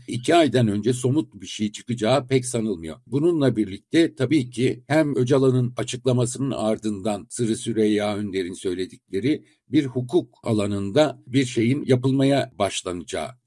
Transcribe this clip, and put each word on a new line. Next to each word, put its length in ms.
iki 280
aydan 320
önce 260
somut 480
bir 60
şey 240
çıkacağı 560
pek 180
sanılmıyor. 500
Bununla 480
birlikte 600
tabii 340
ki 380
hem 280
Öcalan'ın 640
açıklamasının 760
ardından 800
Sırrı 260
Süreyya 640
Önder'in 360
söyledikleri 920
bir 160
hukuk 580
alanında 840
bir 180
şeyin 400
yapılmaya 720
başlanacağı 720